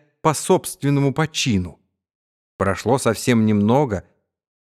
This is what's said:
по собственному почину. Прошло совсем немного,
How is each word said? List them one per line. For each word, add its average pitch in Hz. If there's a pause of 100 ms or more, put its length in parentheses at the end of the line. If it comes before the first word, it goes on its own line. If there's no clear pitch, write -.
(220)
по 160
собственному 139
почину. 101 (760)
Прошло 98
совсем 117
немного, 107 (600)